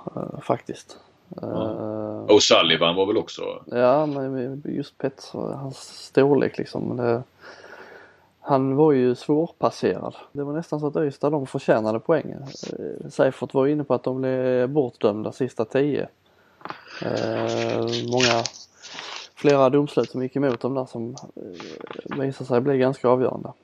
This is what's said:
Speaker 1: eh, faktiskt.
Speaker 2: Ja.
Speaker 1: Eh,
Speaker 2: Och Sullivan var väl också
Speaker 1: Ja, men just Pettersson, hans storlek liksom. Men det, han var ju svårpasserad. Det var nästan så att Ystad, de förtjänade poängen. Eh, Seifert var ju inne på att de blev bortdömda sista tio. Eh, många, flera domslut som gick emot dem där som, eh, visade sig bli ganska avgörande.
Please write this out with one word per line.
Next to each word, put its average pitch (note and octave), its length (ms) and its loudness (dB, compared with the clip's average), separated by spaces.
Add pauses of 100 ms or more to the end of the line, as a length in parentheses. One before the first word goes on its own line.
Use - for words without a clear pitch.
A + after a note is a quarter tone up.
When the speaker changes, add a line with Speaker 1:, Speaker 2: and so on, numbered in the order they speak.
(160)
Speaker 1:
eh, - 260 -10
faktiskt. - 560 -6 (440)
Speaker 2:
Ja. A2 280 -4
Speaker 1:
Eh, G#2+ 680 0
Speaker 2:
Och - 80 8
Sullivan E2+ 520 4
var F#2+ 100 2
väl G#2+ 120 2
också - 240 -6 (240)
Speaker 1:
Ja, B2 400 4
men C3+ 600 -4
just C#3 320 -6
Pettersson, - 560 -6
hans C3+ 240 -10 (280)
storlek C3+ 520 4
liksom. - 300 -6
Men A#2 100 -4
det, A#2+ 260 0 (1160)
han C3+ 340 0
var D#3 160 6
ju B2+ 240 4
svårpasserad. C3 1000 -2 (160)
Det C#3+ 120 -8
var C#3+ 100 -8
nästan D#3 260 -6
så D3+ 80 -2
att D3 80 -4
Ystad, D3 340 0
de C#3+ 180 -2
förtjänade A2+ 520 0
poängen. - 420 -2 (380)
Eh, - 300 -10
Seifert C3+ 440 0
var C3+ 120 4
ju C#3+ 60 4
inne D3+ 120 0
på C3+ 100 0
att A#2+ 100 0
de C3 180 -4
blev B2+ 480 0
bortdömda A2+ 640 0
sista A#2+ 340 -4
tio. C3 420 0 (920)
Eh, A2+ 800 -2 (320)
många, A#2+ 320 2 (920)
flera C#3 340 6
domslut C#3+ 400 2
som B2+ 140 -4
gick B2+ 120 -6
emot C#3 240 0
dem B2+ 140 -4
där C3 120 -4
som, A#2+ 300 -10 (200)
eh, - 840 -12
visade C3+ 280 -4
sig A#2+ 140 4
bli C#3 160 2
ganska C3 320 2
avgörande. B2+ 440 0 (100)